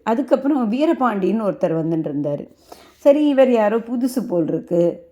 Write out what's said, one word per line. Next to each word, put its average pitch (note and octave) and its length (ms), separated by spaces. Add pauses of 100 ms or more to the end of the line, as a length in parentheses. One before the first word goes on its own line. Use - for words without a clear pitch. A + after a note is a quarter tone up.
அதுக்கப்புறம் B3+ 680
வீரபாண்டின்னு A3+ 760
ஒருத்தர் E3 340
வந்துட்டு D#3+ 280
இருந்தாரு. C#3+ 360 (500)
சரி, D4 300
இவர் C4 220
யாரோ A3 280
புதுசு A#3+ 500
போல் E3+ 200
இருக்கு E3+ 640